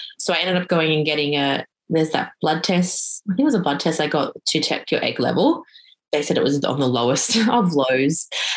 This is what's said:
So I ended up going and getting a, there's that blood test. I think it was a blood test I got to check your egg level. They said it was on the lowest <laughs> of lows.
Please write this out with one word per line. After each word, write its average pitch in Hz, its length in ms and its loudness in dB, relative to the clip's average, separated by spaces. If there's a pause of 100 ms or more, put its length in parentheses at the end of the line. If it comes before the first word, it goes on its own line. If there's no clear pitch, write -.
(180)
So - 140 -2
I 165 60 0
ended 180 180 0
up 180 120 -2
going 160 240 2
and 151 120 2
getting 151 300 0
a, 139 320 0 (220)
there's 160 220 0
that - 300 -4
blood 165 240 0
test. - 640 -2
I 190 60 -2
think 180 60 0
it 277 40 2
was 285 100 2
a 196 60 2
blood 143 200 0
test 160 200 0
I 151 60 0
got 151 280 -2 (120)
to 160 140 0
check - 300 -4
your - 140 0
egg 120 160 -2
level. 127 420 2 (500)
They 147 100 0
said - 140 -2
it - 60 2
was 139 220 2
on 139 160 -2
the 131 80 2
lowest 123 480 2
<laughs> 226 120 2
of 196 240 2
lows. 135 560 0 (280)